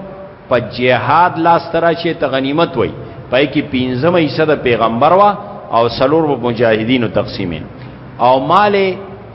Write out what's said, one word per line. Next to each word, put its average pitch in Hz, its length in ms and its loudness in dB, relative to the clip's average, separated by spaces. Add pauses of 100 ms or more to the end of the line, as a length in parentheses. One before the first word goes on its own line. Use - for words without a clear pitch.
(500)
په 123 100 2
جهاد 127 800 2
لاس 170 340 2
ته 165 80 0
راشي 165 340 0
ته 160 140 -2
غنیمت 135 500 0
وی. 92 140 0 (380)
پای 139 180 2
کې 143 140 -2 (100)
پنځمه 127 540 0
حصه 147 200 -2
د 143 180 0
پیغمبر 117 480 2
وه 196 260 4 (340)
او 117 180 2
څلور 156 380 2
به 139 80 0 (120)
مجاهدینو 113 600 2
تقسیمین. 92 560 -4 (540)
او 127 220 4
مال 196 360 2 (600)